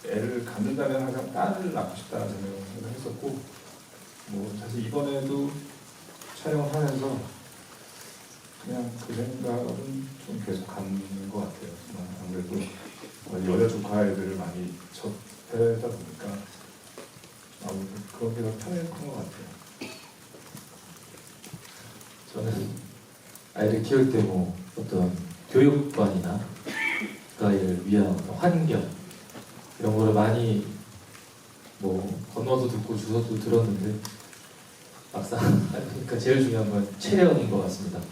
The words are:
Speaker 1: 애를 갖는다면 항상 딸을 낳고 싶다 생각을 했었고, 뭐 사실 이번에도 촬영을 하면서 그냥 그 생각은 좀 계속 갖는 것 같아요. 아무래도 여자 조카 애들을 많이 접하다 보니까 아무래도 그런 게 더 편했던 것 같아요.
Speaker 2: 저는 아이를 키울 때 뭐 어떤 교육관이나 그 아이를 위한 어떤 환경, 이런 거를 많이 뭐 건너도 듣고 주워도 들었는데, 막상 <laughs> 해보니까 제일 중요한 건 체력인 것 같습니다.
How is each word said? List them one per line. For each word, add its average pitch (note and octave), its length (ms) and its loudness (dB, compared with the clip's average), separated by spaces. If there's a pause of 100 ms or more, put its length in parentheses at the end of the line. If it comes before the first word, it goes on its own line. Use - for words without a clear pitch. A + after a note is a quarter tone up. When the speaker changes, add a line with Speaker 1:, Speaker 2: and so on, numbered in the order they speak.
Speaker 1:
애를 A#2 400 -2
갖는다면 C3 580 0
항상 - 300 -4
딸을 F#3 400 0
낳고 - 240 -4
싶다 - 240 -8
생각을 G#2 720 -8
했었고, C3+ 440 -6 (920)
뭐 G2+ 320 -6
사실 A#2 260 -4
이번에도 C#3 640 0 (920)
촬영을 D3 320 2
하면서 C3+ 440 0 (1500)
그냥 B2 260 -6 (160)
그 A#2+ 80 -8
생각은 A#2+ 920 -4 (200)
좀 - 180 -8
계속 F#2+ 220 -4
갖는 G2 640 -6
것 G#2 100 -6
같아요. - 300 -8 (520)
아무래도 F2+ 380 -6 (920)
여자 G#2+ 180 6
조카 G#2 380 2
애들을 F#2+ 300 0
많이 F2 360 -6 (200)
접하다 A2+ 960 -2
보니까 G2+ 500 -8 (1300)
아무래도 G2 280 -6 (260)
그런 A2+ 160 -2
게 A#2 80 -4
더 A2 80 0 (140)
편했던 E3+ 440 -6
것 - 80 -8
같아요. - 360 -10 (2750)
Speaker 2:
저는 A2+ 360 -2 (840)
아이를 G#2+ 280 4
키울 C3 280 6
때 A2+ 120 4
뭐 F#2+ 340 2 (220)
어떤 - 340 2 (380)
교육관이나 A2 880 6 (1000)
그 G#2+ 80 2
아이를 F#2+ 380 4
위한 G2+ 220 8
어떤 - 300 0
환경, - 460 6 (960)
이런 G#2+ 200 2
거를 A2 160 8
많이 G#2+ 520 4 (1120)
뭐 F#2+ 400 -2 (160)
건너도 B2 360 2
듣고 A2 260 -4
주워도 A2 420 0
들었는데, G#2+ 560 4 (1160)
막상 - 280 -4
<laughs> - 340 6
해보니까 - 440 -4
제일 C3 240 6
중요한 A2 280 4
건 G2+ 180 2 (100)
체력인 E3+ 520 8
것 G2 140 2
같습니다. - 360 -4 (120)